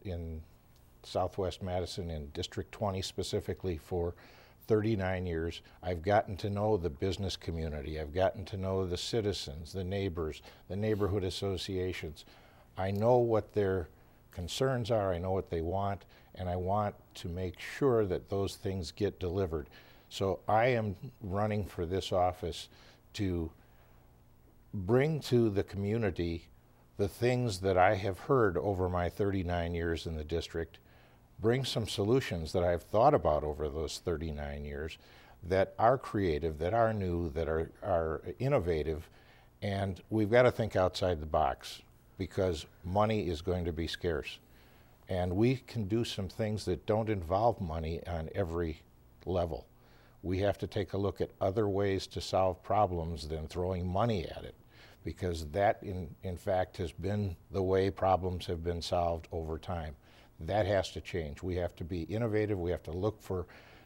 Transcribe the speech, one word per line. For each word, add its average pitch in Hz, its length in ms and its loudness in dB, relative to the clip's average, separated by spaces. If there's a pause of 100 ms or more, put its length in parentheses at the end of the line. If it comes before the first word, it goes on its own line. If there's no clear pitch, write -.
in 82 380 -6 (600)
Southwest 92 600 -2
Madison, 90 480 -4
in 76 200 -6
District - 420 -8
twenty 95 280 -2
specifically, 92 800 -4
for 87 360 -4 (520)
thirty-nine 98 580 2
years, 82 380 -2 (180)
I've 90 220 -4
gotten 101 360 4
to 104 120 -4
know 104 260 2
the 85 140 -2
business 95 460 -2
community. 78 640 -6
I've 76 120 -6
gotten 92 340 2
to - 100 -8
know 95 280 0
the 87 120 -2
citizens, 87 760 -4
the 95 120 -4
neighbors, 87 580 -2 (260)
the 92 60 -6
neighborhood 104 480 0
associations. 92 1000 -4 (520)
I 95 140 -2
know 110 280 4
what 113 340 2
their 95 360 2 (440)
concerns 120 580 -2
are, 98 240 2
I 85 40 -2
know 92 120 -2
what 95 180 0
they 85 120 -2
want, 98 440 -2 (300)
and 92 140 -6
I 90 80 0
want 98 400 0 (180)
to - 140 -10
make 87 320 -6
sure 120 460 4
that 82 220 -2
those 98 280 0
things 95 340 -4
get 98 300 -2
delivered. 85 480 -2 (400)
So 98 400 -2
I 110 180 6
am 110 300 0 (260)
running 104 420 0
for 85 220 -4
this 90 240 -2
office 90 580 0 (440)
to 87 400 -2 (1200)
bring 127 460 2
to 120 280 4
the 98 140 2
community 98 840 -2 (480)
the 101 100 2
things 120 540 0
that 95 160 2
I 92 180 8
have 95 240 -2
heard 110 380 4
over 92 320 2
my 87 200 2
thirty-nine 87 640 0
years 85 320 0
in 82 100 -4
the 76 80 -6
district, 82 540 -4 (600)
bring 123 240 2
some 117 240 -2
solutions 101 640 0
that 90 120 2
I've 87 200 2
thought 123 280 6
about 78 320 4
over 76 240 -2
those 73 300 -6
thirty-nine 73 640 -4
years 73 320 -8 (460)
that 92 360 2
are 123 200 6
creative, 80 600 0
that 85 140 0
are 113 220 4
new, 87 380 0
that 78 160 -2
are, 80 220 0 (120)
are 80 400 0 (160)
innovative, 82 720 0 (500)
and 98 480 -2
we've 107 220 2
gotta 123 200 8
think 110 240 0
outside 90 460 2
the 78 60 -6
box 76 560 0 (340)
because 92 480 -2 (180)
money 104 460 2
is 82 140 -4
going 87 240 -2
to 87 80 -2
be 80 120 -2
scarce. - 520 -4 (720)
And 90 260 -2
we 123 200 4
can 110 320 -6
do 113 140 0
some 98 280 -4
things 107 340 -2
that 90 220 -2
don't 107 240 2
involve 98 500 2
money 82 460 -4
on 80 280 -6
every 85 460 -2 (460)
level. 85 400 -2 (560)
We 92 160 0
have 98 200 2
to 104 80 -4
take 95 280 -4
a 98 40 -2
look 98 220 -2
at - 100 0 (120)
other 101 260 2
ways 98 380 0
to 92 160 -8
solve 92 400 2
problems 85 680 0
than 78 180 -4
throwing 90 400 -2
money 95 380 0
at - 200 -10
it, - 100 -12 (500)
because 82 440 -4
that, 101 340 2
in, 92 260 -6 (140)
in 90 140 -6
fact, 92 420 0
has 87 120 -4
been 98 460 -2 (160)
the 95 100 0
way 95 280 4
problems 92 560 2
have 82 180 -4
been 85 180 -2
solved 85 480 0
over 80 280 -4
time. 78 360 -6 (460)
That 95 260 2
has 95 260 2
to 82 80 -8
change. 78 420 -6
We 90 140 -2
have 87 200 -2
to 95 80 -8
be 85 200 -4
innovative. 104 540 0
We 87 120 -2
have 82 140 -2
to 78 80 -8
look 98 300 -2
for 90 240 -4 (400)